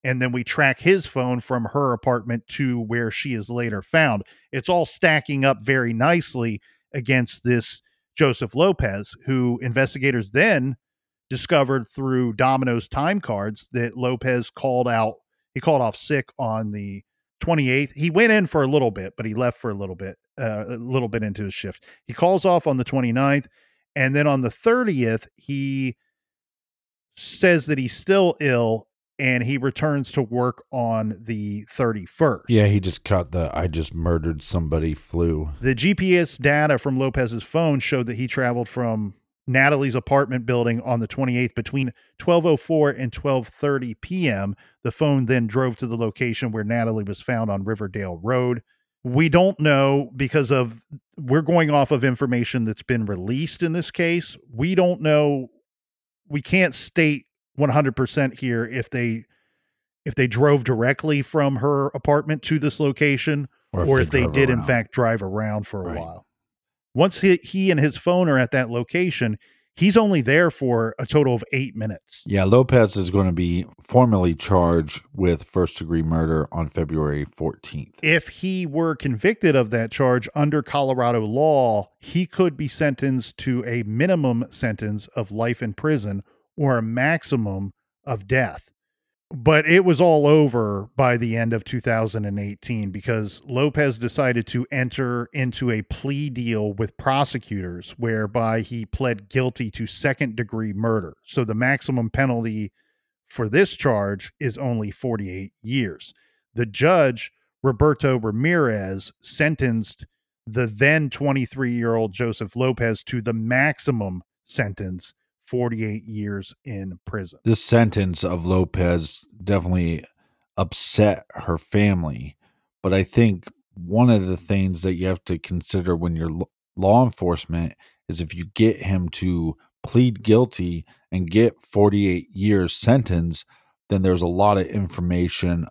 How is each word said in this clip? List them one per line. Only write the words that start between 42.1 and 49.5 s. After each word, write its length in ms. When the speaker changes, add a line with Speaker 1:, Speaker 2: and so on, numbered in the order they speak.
Speaker 1:
twelve 280
oh 100
four 340
and 220
twelve 360
thirty 460
P 340
M. 260
The 100
phone 340
then 200
drove 320
to 80
the 100
location 560
where 120
Natalie 400
was 160
found 300
on 140
Riverdale 580
Road. 400
We 240
don't 320